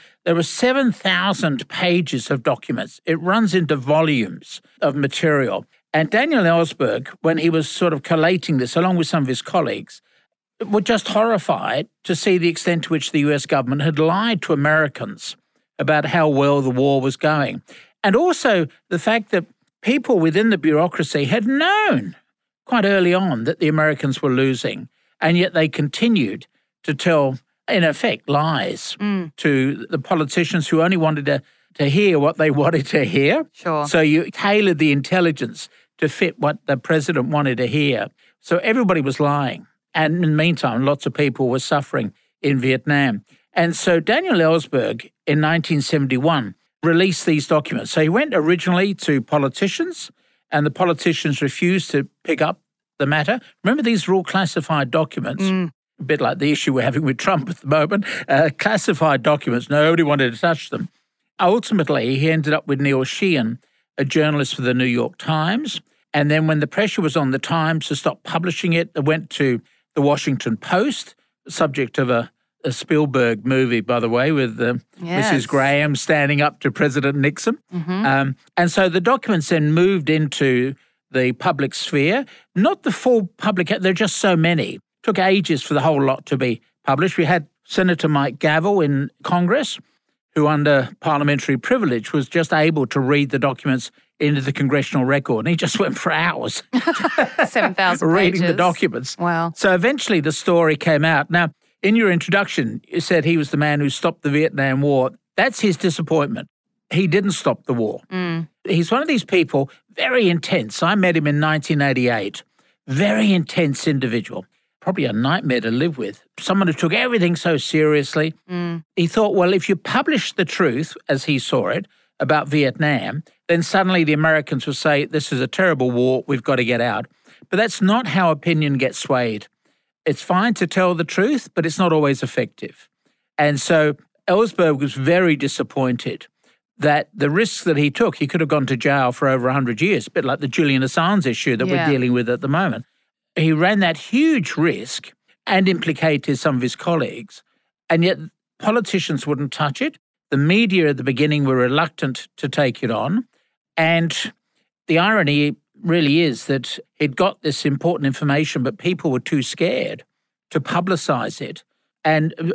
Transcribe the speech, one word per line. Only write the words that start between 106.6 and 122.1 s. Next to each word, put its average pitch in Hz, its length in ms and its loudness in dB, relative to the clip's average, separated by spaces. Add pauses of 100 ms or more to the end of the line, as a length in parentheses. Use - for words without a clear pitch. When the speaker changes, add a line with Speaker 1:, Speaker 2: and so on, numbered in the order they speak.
Speaker 1:
He 185 160 0
didn't 190 260 2
stop - 340 -2
the 131 80 -2
war. 113 260 -4 (100)
Speaker 2:
Mm. 170 380 -6 (160)
Speaker 1:
He's 170 260 0
one 254 120 2
of 320 60 -6
these 262 160 0
people, 143 460 0 (220)
very 247 360 2
intense. 156 540 -2
I 175 120 2
met 185 220 2
him 151 100 0
in 147 140 2
nineteen 156 420 0
eighty-eight. 123 600 0 (440)
Very 202 460 2
intense 160 540 0
individual. 120 600 -2 (340)
Probably 190 260 -2
a 113 80 -4
nightmare 127 480 0
to 113 80 -2
live 143 260 0
with. 107 260 -8 (160)
Someone 190 300 0
who 156 60 0
took 165 180 -2
everything 214 440 0
so 165 200 0
seriously. 151 800 0 (160)
Speaker 2:
Mm. 170 340 -6 (120)
Speaker 1:
He 170 100 2
thought, 208 280 0
well, 185 200 4
if 180 140 0
you 190 80 2
publish 277 580 -2
the 185 100 0
truth, 147 500 -2 (140)
as 139 160 -2
he 147 140 0
saw 123 300 -2
it, 160 180 -4 (340)